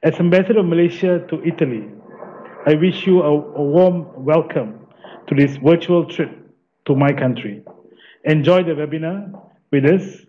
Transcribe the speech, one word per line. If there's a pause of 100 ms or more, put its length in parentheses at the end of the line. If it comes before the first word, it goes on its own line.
As
Ambassador
of
Malaysia (100)
to
Italy, (800)
I
wish
you
a,
a
warm
welcome (400)
to
this
virtual
trip (560)
to
my
country. (640)
Enjoy
the
webinar (320)
with
us.